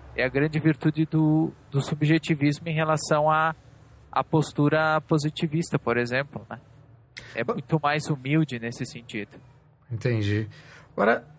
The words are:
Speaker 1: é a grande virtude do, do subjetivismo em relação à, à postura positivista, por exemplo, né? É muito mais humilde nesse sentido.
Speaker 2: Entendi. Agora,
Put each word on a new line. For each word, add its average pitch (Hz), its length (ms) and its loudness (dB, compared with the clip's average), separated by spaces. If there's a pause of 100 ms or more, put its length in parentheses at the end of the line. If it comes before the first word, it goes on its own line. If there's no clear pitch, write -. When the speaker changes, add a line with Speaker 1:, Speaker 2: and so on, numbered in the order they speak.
(160)
Speaker 1:
é 120 80 0
a 131 40 2
grande 147 300 0
virtude 156 480 2
do, 156 460 2 (180)
do 139 100 -2
subjetivismo 151 880 0
em 160 60 -4
relação 156 560 2
à, 156 240 2 (560)
à 135 140 0
postura 156 800 2
positivista, 156 760 -2
por 117 180 -2
exemplo, 120 540 -4
né? 113 80 -14 (760)
É - 80 -4
muito 156 400 -2
mais 147 280 0
humilde 143 480 0
nesse 117 260 -8
sentido. - 540 -10 (520)
Speaker 2:
Entendi. 107 560 -2 (460)
Agora, - 340 2 (120)